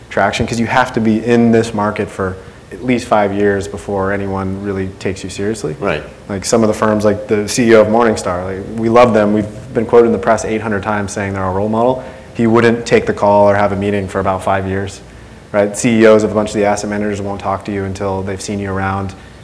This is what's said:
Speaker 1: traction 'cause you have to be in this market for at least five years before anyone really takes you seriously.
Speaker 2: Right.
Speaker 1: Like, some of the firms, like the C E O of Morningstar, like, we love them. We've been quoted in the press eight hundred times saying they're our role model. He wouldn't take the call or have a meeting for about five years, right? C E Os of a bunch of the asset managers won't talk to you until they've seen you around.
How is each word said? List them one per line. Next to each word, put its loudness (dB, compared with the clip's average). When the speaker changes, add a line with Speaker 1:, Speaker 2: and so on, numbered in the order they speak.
Speaker 1:
traction 0
'cause -4
you 0
have 0
to 0
be 2
in 4
this 2
market -2
for -6
at -14
least -2
five 2
years 2
before -4
anyone -4
really -4
takes -6
you -10
seriously. -6
Speaker 2:
Right. -2
Speaker 1:
Like, -6
some 2
of 0
the 0
firms, 0
like 0
the 0
C 0
E 8
O 8
of 4
Morningstar, 0
like, -8
we 0
love 6
them. 4
We've -4
been 0
quoted 6
in 2
the 0
press 0
eight -4
hundred -4
times -4
saying -4
they're -4
our -2
role -2
model. 0
He 0
wouldn't 4
take 2
the -2
call 4
or 4
have 2
a -4
meeting -2
for -4
about -2
five -2
years, -6
right? 0
C 2
E 8
Os 8
of 0
a -6
bunch 0
of -8
the 0
asset -2
managers -4
won't -6
talk -6
to -8
you -4
until -4
they've -8
seen -6
you -6
around. -4